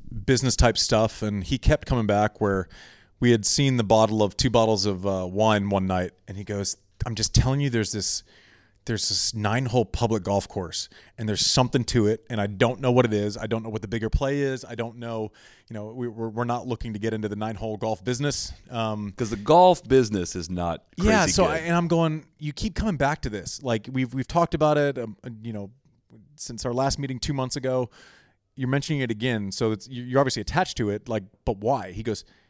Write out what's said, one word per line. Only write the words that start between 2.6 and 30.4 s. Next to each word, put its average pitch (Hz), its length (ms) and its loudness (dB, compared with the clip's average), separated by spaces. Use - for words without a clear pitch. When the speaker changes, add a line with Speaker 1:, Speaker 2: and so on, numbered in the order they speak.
Speaker 1:
we 120 120 6
had 110 120 4
seen 135 340 2
the 113 60 2
bottle 110 380 4
of, 101 140 2
two - 120 2
bottles 110 380 4
of, 95 180 -2
uh, 95 240 0
wine 101 420 2
one 95 180 2
night, 92 240 0
and 95 80 -12
he 101 80 -10
goes, 101 320 -6
"I'm 113 120 -6
just 110 180 -2
telling 135 260 4
you, 143 80 0
there's 117 220 0
this, - 320 -4
there's 110 240 -2
this - 260 -2
nine-hole 113 520 0
public 107 360 -2
golf 98 240 0
course, - 420 -8
and 110 100 -6
there's 101 160 0
something 127 420 4
to 113 200 4
it, 110 240 2
and 110 100 -2
I 101 60 0
don't 117 340 0
know 127 120 2
what 123 120 6
it 110 80 0
is. 104 240 0
I 110 120 -8
don't 113 160 -4
know 113 60 -10
what 107 120 -6
the 107 60 -8
bigger 110 200 -4
play 143 300 0
is. 135 260 -4
I 117 120 -14
don't 117 220 -8
know, 113 340 -6
you 113 60 -12
know, 107 120 -10
we, 120 200 -8
we're, 113 220 -6
we're 113 160 -4
not 120 240 -4
looking 117 240 -6
to 104 80 -8
get 110 120 -2
into 107 160 -2
the 101 60 -6
nine-hole 107 440 -6
golf 110 260 -4
business." 131 480 -4
Um, 107 460 -4
Speaker 2:
'Cause 113 140 -4
the 113 60 -4
golf 170 460 6
business 107 540 2
is 85 120 -8
not 87 360 -4
crazy 202 140 2
Speaker 1:
Yeah, 196 160 6
so 170 160 2
Speaker 2:
good. 156 120 2
Speaker 1:
I, - 20 0
and 165 180 -2
I'm 170 140 2
going, 160 360 0
"You 147 140 -8
keep 214 240 -6
coming 196 220 -2
back 143 240 0
to 131 60 -4
this. 104 360 -8
Like, 113 260 -2
we've, 131 240 -2
we've 131 140 -4
talked 170 260 0
about 151 240 2
it, 143 180 0
um, 113 200 -8
you 113 100 -8
know, 101 200 -10
since - 280 -10
our 123 80 -2
last 135 280 0
meeting 131 180 -6
two - 140 -4
months 131 240 -4
ago. 127 340 -2
You're 127 140 -4
mentioning 139 340 0
it 120 80 0
again, 110 400 -2
so 110 220 0
it's, 107 160 -8
you, 123 160 -10
you're 127 160 2
obviously 127 220 0